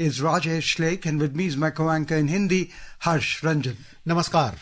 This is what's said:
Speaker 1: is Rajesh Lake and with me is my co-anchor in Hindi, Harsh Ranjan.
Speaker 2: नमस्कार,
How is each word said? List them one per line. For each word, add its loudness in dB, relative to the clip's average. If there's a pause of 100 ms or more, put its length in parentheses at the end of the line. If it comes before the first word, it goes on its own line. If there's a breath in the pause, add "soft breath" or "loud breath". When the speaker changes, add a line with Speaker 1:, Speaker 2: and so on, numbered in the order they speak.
Speaker 1:
is 0
Rajesh 0
Lake 0
and 0
with -2
me 0
is -4
my 0 (100)
co-anchor 0
in 4
Hindi, 2 (440 loud breath)
Harsh 0
Ranjan. 0 (360 loud breath)
Speaker 2:
नमस्कार, 2